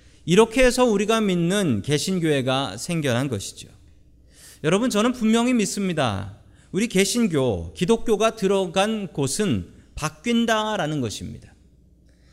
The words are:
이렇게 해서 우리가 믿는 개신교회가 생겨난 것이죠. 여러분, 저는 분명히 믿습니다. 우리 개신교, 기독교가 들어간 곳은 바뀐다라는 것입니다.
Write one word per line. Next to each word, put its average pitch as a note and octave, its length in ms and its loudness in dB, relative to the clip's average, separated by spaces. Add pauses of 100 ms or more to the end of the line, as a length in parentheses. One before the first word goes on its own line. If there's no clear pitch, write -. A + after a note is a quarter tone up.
(240)
이렇게 A3 380 6
해서 B3+ 220 4
우리가 A3 380 2
믿는 F3 580 0
개신교회가 C#3 960 -2
생겨난 C#3 520 -2
것이죠. - 400 -8 (960)
여러분, G3 280 0
저는 G#3+ 220 2
분명히 A#3 420 0
믿습니다. D#3 840 -4 (340)
우리 G#3+ 160 -2
개신교, D#3+ 840 0
기독교가 A3 640 0
들어간 G3 720 -2
곳은 C3+ 640 -2 (220)
바뀐다라는 G#3+ 1080 -2
것입니다. F2+ 540 -10 (800)